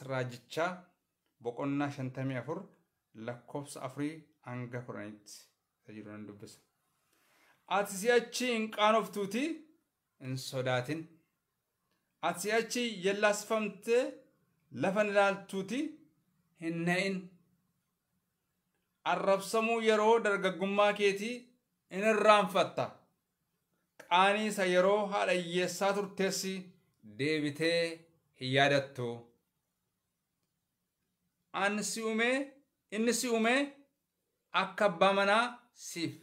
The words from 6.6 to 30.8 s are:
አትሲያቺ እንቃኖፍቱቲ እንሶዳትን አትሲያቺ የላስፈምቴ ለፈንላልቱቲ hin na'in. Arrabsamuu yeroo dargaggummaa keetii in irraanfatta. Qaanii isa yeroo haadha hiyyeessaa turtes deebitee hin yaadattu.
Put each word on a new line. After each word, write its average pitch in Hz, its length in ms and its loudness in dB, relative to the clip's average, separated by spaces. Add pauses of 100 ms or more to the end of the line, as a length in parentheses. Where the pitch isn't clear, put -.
አትሲያቺ 202 680 2 (160)
እንቃኖፍቱቲ 214 840 2 (840)
እንሶዳትን 131 800 -4 (1200)
አትሲያቺ 208 500 -2 (280)
የላስፈምቴ 208 840 0 (840)
ለፈንላልቱቲ 196 1000 0 (920)
hin 165 240 -4
na'in. 190 300 0 (1900)
Arrabsamuu 196 760 0
yeroo 220 380 4
dargaggummaa 196 760 2
keetii 202 420 0 (560)
in 185 120 -4
irraanfatta. 208 840 4 (1120)
Qaanii 202 500 2
isa 202 180 0
yeroo 185 420 4
haadha 196 240 0
hiyyeessaa 180 640 0
turtes 190 480 -2 (640)
deebitee 147 760 -2 (600)
hin 131 120 -4
yaadattu. 135 540 2 (2500)